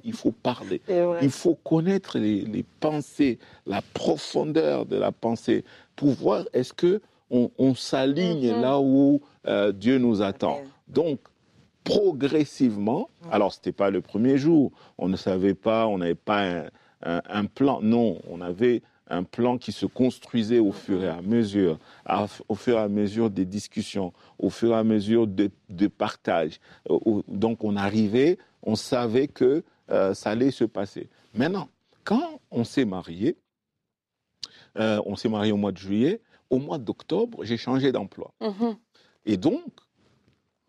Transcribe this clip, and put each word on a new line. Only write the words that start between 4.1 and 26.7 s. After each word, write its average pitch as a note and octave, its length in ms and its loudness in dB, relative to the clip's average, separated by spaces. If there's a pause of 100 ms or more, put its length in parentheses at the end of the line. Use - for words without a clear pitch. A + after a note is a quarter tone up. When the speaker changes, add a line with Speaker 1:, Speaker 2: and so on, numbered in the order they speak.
Speaker 1:
de F#2+ 100 -4
la G2+ 160 0
pensée, A2+ 520 -2 (320)
pour C#3+ 140 2
voir F3+ 420 0
est-ce B2+ 220 -2
que F3+ 260 2 (300)
on, B2 280 2
on C3 180 4
s'aligne C#3+ 760 0
Speaker 2:
Mhm. A#2 80 0
Speaker 1:
là C3+ 200 2
où, C#3 400 6 (260)
euh, G2+ 260 2
Dieu G#2+ 260 2
nous A#2+ 220 2
attend. F#2+ 360 -2
Speaker 2:
Amen. C3+ 120 -12 (200)
Speaker 1:
Donc, D3 320 -2 (640)
progressivement, C#3 1200 0 (140)
Speaker 2:
Mhm. E3+ 100 -20
Speaker 1:
alors G2+ 200 2
c'était - 200 -8
pas G2+ 180 0
le F#2+ 100 0
premier B2+ 360 0
jour, D3 360 4 (260)
on F2+ 100 -4
ne F#2 80 0
savait F#2+ 380 0
pas, A2+ 320 0
on G#2 120 0
n'avait E2+ 160 0
pas G#2 280 -2
un, F2 220 -4 (380)
un, E2+ 260 -4
un G2+ 160 -4
plan, B2+ 380 0
non, A2 460 2
on E2+ 120 -12
avait G2 420 0 (280)
un F2 140 -4
plan B2 320 -2
qui A#2 160 -8
se - 140 -6
construisait A#2+ 720 0
au A2 80 6
Speaker 2:
Mhm. G2 60 0
Speaker 1:
fur F#2+ 320 -4
et F2+ 40 -2
à E2+ 140 -6
mesure, G2+ 560 2 (260)
à, G#2 220 0 (220)
au A2 60 -2
fur A#2 220 0
et A2 60 2
à G#2+ 60 0
mesure G#2+ 420 0
des F#2+ 160 -2
discussions, G2 640 -6 (260)
au G2 120 0
fur A#2 220 0
et A2+ 40 2
à A2 80 2
mesure A2 420 2
de, G2+ 240 0 (200)
de G2 160 0
partage. E2+ 760 -2 (300)